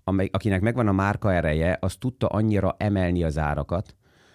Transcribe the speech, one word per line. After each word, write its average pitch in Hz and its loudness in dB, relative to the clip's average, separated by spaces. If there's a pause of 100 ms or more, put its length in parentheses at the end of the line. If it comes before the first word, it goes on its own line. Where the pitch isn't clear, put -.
amely-, 95 0
akinek 98 0
megvan 117 0
a 98 2
márka 98 0
ereje, 80 0
az 98 -4
tudta 127 -4
annyira 101 0
emelni 92 0
az 78 -2
árakat, 73 -4 (380)